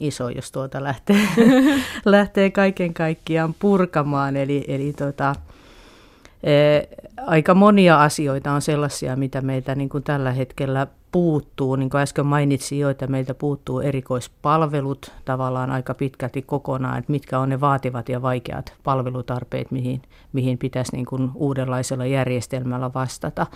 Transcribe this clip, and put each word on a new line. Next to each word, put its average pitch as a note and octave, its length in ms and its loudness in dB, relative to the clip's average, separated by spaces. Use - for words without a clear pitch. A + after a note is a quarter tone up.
iso, C#3 280 -4
jos - 240 -10
tuota C3+ 300 -8
lähtee, G3+ 460 2
<laughs> C#4 360 -2
lähtee G3 460 4
kaiken F#3+ 440 0
kaikkiaan D#3+ 640 -2
purkamaan. D3 800 2
Eli, C#3 320 0
eli C#3+ 240 -4
tota, C#3+ 420 -2
e, D3+ 100 2
aika E3+ 280 4
monia F#3+ 480 8
asioita C#3+ 500 0
on C#3+ 100 0
sellaisia, D3 540 -2
mitä C3+ 240 -4
meiltä C3+ 340 -2
niin C#3 140 -4
kuin C3+ 160 -6
tällä C#3 280 -2
hetkellä C3+ 540 -2
puuttuu. D3 640 0
Niin C3+ 140 0
kuin C#3 100 0
äsken C#3 260 -2
mainitsin C#3+ 520 0
jo, C#3+ 120 0
että C3+ 160 -6
meiltä C3 280 -4
puuttuu C#3 460 -4
erikoispalvelut C#3 1300 -2
tavallaan B2+ 460 -4
aika C3 240 -4
pitkälti C3 480 -6
kokonaan, C3 560 -4
että B2 140 -4
mitkä C#3 260 -2
on C3 100 0
ne C3+ 120 -2
vaativat C3 480 -2
ja B2 140 -4
vaikeat B2+ 500 -6
palvelutarpeet, B2+ 840 -4
mihin, B2+ 320 -4
mihin B2+ 260 -2
pitäisi B2+ 380 -6
niin B2+ 100 -6
kuin C3 280 -4
uudenlaisella B2+ 720 -2
järjestelmällä B2+ 880 -2
vastata. C3+ 600 -6